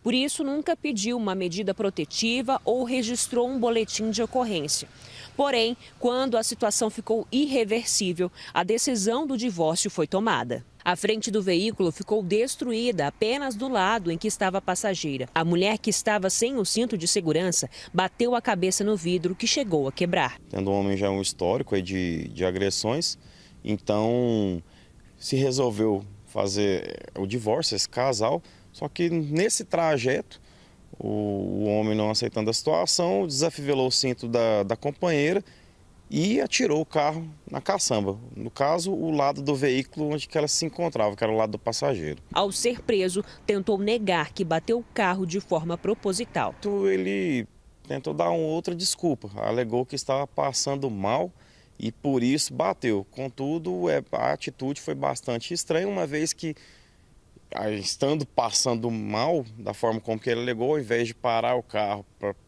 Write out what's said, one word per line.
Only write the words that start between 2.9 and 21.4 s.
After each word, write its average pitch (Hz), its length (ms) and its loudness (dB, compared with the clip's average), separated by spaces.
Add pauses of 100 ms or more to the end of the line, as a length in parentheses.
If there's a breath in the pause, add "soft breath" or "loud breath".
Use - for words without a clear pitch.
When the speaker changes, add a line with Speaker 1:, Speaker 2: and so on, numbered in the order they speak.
Speaker 1:
um 269 100 -2
boletim 226 520 0
de 214 100 0
ocorrência. 208 680 -2 (480 loud breath)
Porém, 240 400 2 (240 loud breath)
quando 247 380 2
a 220 60 2
situação 220 460 0
ficou 220 420 -2
irreversível, 220 1000 2 (220 loud breath)
a 175 100 2
decisão 226 600 2
do 269 100 -2
divórcio 175 540 0
foi 160 160 0
tomada. 127 580 0 (220)
A 175 120 2
frente 214 340 -2
do 208 100 2
veículo 185 520 2
ficou 214 280 -2
destruída 220 840 0
apenas 247 480 -2
do 254 140 -4
lado 196 420 2
em 165 60 -2
que 214 100 -4
estava 196 300 0
a 190 40 0
passageira. 160 720 -2
A 165 120 4
mulher, 185 320 4
que - 120 -2
estava 202 400 2
sem 247 280 0
o 196 80 2
cinto 226 320 0
de 170 100 -2
segurança, 170 600 2 (240 loud breath)
bateu 240 420 2
a 233 60 0
cabeça 185 420 0
no 208 140 2
vidro, 180 360 0
que 233 140 -4
chegou 170 400 2
a 139 60 -4
quebrar. 175 440 0 (120)
Speaker 2:
Tendo 98 200 -2
um 98 40 4
homem 98 240 2
já 98 120 2
um 98 120 0
histórico - 520 0